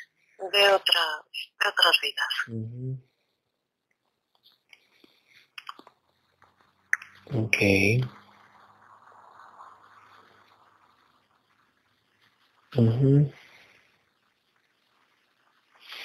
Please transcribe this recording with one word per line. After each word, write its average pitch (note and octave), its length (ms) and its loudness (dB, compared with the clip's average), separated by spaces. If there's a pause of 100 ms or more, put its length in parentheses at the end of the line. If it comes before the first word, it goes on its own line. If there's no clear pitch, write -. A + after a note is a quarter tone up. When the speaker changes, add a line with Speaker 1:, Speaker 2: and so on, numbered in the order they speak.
(520)
Speaker 1:
de G3+ 200 4
otra, D#3+ 520 -2 (340)
de - 100 -2
otras F3+ 340 2
vidas. - 260 -6 (200)
Speaker 2:
Ujú. A#2+ 500 -10 (4000)
Ok. - 100 0
-huh. G2+ 560 2 (4000)
Ujú. C3+ 560 4 (2750)